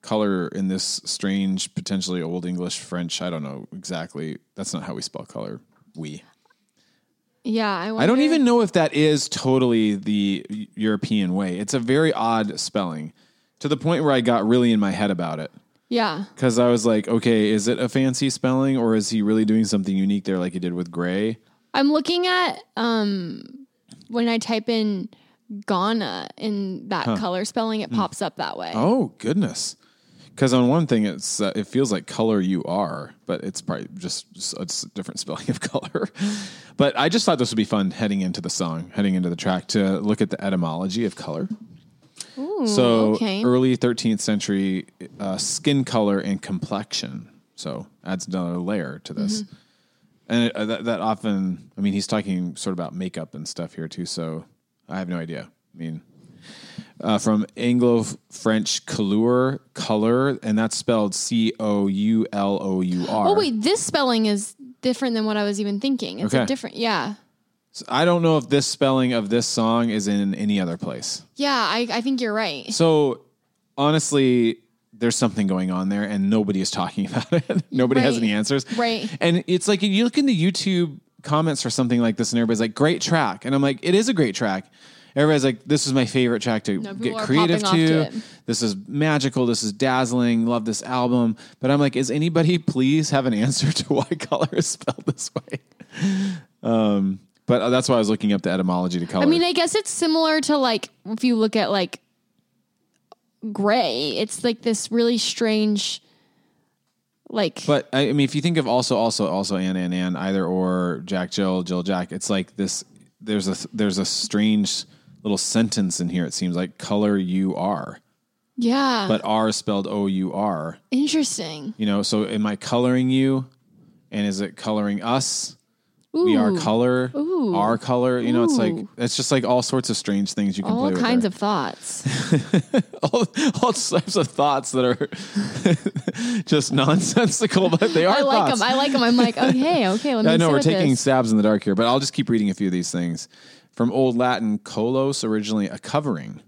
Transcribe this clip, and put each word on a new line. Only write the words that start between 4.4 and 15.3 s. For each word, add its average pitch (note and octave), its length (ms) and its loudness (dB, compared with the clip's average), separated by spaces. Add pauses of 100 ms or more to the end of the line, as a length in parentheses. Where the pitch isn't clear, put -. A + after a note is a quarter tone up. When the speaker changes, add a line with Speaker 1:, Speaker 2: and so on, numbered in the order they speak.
Speaker 1:
That's F#2+ 180 -8
not E2+ 80 -6
how - 120 -10
we - 80 -8
spell - 220 -12
color. G#1+ 360 -10 (340)
We. D2+ 280 -12 (1200)
Speaker 2:
Yeah, A3+ 260 0
I F3+ 160 -4
Speaker 1:
I A3 200 0
don't F#3 120 6
Speaker 2:
wonder C#4 40 4
Speaker 1:
even D4+ 220 4
know A#3+ 180 6
if G3 100 0
that D#3+ 220 2
is D3+ 340 2
totally A#2+ 680 2
the G2+ 540 0
Eu-, G#2+ 260 -8
European G#2 600 0
way. F#2 240 -2
It's G#2 160 -6
a C3+ 60 2
very C#3+ 320 2
odd A2 460 0
spelling, D#2+ 540 -6 (480)
to - 80 -4
the D3 80 2
point E3 280 0
where D3 80 4
I C3 80 4
got A2+ 260 2
really A#2+ 260 4
in G#2+ 80 4
my G2+ 100 2
head G2+ 200 0
about E2+ 280 -4